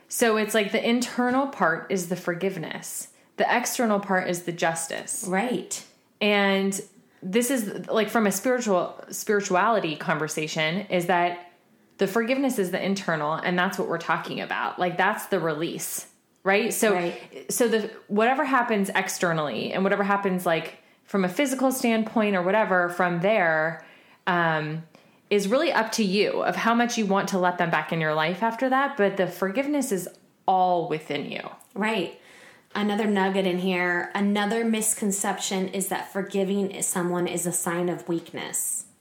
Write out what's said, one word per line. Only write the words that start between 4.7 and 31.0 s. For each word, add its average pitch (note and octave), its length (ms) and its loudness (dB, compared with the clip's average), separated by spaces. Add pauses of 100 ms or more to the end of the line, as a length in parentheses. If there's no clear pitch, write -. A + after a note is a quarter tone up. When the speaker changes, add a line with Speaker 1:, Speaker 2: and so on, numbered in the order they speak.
Speaker 2:
Right. F#3+ 560 -4 (380)
Speaker 1:
And G3 580 2 (440)
this A#3+ 280 0
is, G#3 380 -4
like, G#3+ 220 2
from A3+ 160 2
a G3 60 4
spiritual, A3 760 0
spirituality G3 880 2
conversation, D#3 840 -2 (100)
is F3 160 0
that F3 460 0 (440)
the G3 100 2
forgiveness A#3+ 520 0
is F3+ 120 0
the E3+ 140 -4
internal, E3 480 -2
and F3+ 260 0
that's F#3+ 200 0
what - 100 -2
we're E3 80 -2
talking E3 460 -4
about. G2 360 -4
Like, E3+ 200 0
that's G#3 280 2
the F#3+ 140 0
release, D#3+ 680 -4 (380)
right? G3+ 300 2
So, G#3+ 180 4
Speaker 2:
Right. - 580 -4
Speaker 1:
so A#3+ 160 2
the, G#3+ 240 0 (180)
whatever A#3+ 360 2
happens A#3 500 2
externally D#3 800 0
and F#3 120 0
whatever G3 180 4
happens, G3 420 2
like, E3 380 0 (220)
from G3 200 0
a F3+ 40 0
physical C4 440 2
standpoint A3 640 2
or F3 60 2
whatever, F#3 480 4
from F3 300 0
there, E3 640 2 (440)
um, D#3+ 560 0 (480)
is G3 180 2
really C#4+ 240 2
up A3 200 2
to A3+ 120 0
you F#3+ 380 2
of G3 120 0
how A3+ 200 2
much A#3 240 2
you A3 80 0
want F#3+ 240 0
to G3 80 0
let F3+ 180 2
them F3 140 0
back D#3+ 240 0
in E3 60 0
your D#3 120 2
life D#3+ 300 0
after A3+ 260 0
that. C4+ 300 2
But G3 180 2
the F#3 100 2
forgiveness C4 640 -2
is F3+ 160 -2 (400)
all F3+ 400 4
within - 440 -4